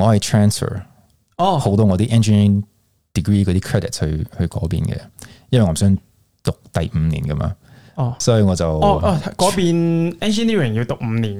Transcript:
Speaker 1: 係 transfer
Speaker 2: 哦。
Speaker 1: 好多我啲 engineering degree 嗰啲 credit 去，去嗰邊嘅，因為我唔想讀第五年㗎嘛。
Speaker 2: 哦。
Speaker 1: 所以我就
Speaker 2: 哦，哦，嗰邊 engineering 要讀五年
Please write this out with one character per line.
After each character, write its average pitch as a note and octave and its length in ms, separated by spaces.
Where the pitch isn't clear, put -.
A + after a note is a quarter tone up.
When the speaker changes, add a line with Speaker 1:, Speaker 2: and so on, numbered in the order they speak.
Speaker 1:
係 G2+ 40
transfer G2+ 640
Speaker 2:
哦。 F3+ 220
Speaker 1:
好 G2+ 160
多 G#2+ 100
我 F#2+ 120
啲 G#2 120
engineering G#2 540
degree G2+ 300
嗰 F#2+ 80
啲 F2+ 80
credit - 300
去， D#2 360
去 A2+ 100
嗰 - 220
邊 - 160
嘅， - 120
因 B2+ 100
為 A2 60
我 F2 80
唔 - 20
想 G2 200
讀 - 120
第 E2 240
五 - 40
年 D#2 240
㗎 D2 120
嘛。 - 180
Speaker 2:
哦。 B2+ 240
Speaker 1:
所 A#2 200
以 - 20
我 F#2+ 140
就 E2+ 100
Speaker 2:
哦， G2+ 240
哦， F3+ 160
嗰 F#3 160
邊 E3+ 680
engineering G#3 520
要 A2+ 140
讀 A#2 160
五 A2+ 60
年 G#2+ 200